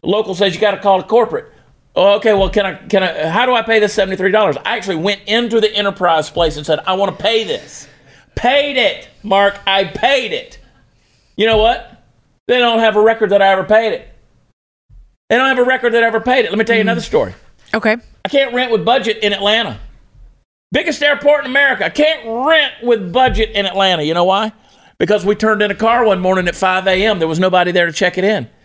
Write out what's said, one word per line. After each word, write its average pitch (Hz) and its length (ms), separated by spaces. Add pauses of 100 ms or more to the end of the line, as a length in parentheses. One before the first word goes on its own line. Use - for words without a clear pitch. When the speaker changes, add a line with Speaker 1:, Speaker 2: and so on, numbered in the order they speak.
Speaker 1:
Local 190 320
says 185 200
you - 60
gotta 202 180
call 196 200
the 185 100
corporate." 220 380 (500)
"Oh, 196 200
okay, 214 180
well, 196 140
can 196 180
I, 180 80
can - 280
I, 160 260
how 214 180
do 254 80
I 233 80
pay 220 180
this 208 120
seventy-three 190 380
dollars?" 196 340
I 208 120
actually 180 200
went 196 300
into 226 340
the 214 140
Enterprise 185 560
place 160 260
and 147 80
said, 151 220
"I 185 80
wanna 196 180
pay 226 320
this." - 440 (480)
Paid 285 400
it, 220 320 (140)
Mark. 196 440
I 196 180
paid 262 480
it. - 260 (800)
You 208 100
know 220 120
what? 226 420 (480)
They 247 100
don't 233 200
have 220 180
a 208 40
record 220 300
that 202 120
I 196 60
ever 190 160
paid 214 280
it. - 160 (1200)
They 220 80
don't 262 120
have 262 100
a 247 60
record 247 300
that 233 80
I 233 40
ever 226 140
paid 247 240
it. 165 60
Let 196 80
me 220 60
tell 233 120
you 220 60
Speaker 2:
Mm. 196 40
Speaker 1:
another 185 140
story. 120 340 (400)
Speaker 2:
Okay. 220 220 (280)
Speaker 1:
I - 40
can't 269 260
rent 247 180
with 190 120
budget 220 340
in 208 140
Atlanta. 202 460 (960)
Biggest 294 300
airport 285 420
in 247 60
America. 262 340
I 175 60
can't 302 340
rent 269 480 (100)
with 214 300
budget 226 380
in 202 160
Atlanta. 185 380
You 156 100
know 175 100
why? 202 280 (460)
Because 196 260
we 208 100
turned 214 280
in 208 80
a 202 40
car 226 300
one 190 160
morning 185 280
at 175 80
five 185 300
A 190 200
M. 208 120
There 165 100
was 160 120
nobody 180 320
there 175 140
to 165 60
check 180 260
it 180 60
in. 190 240 (160)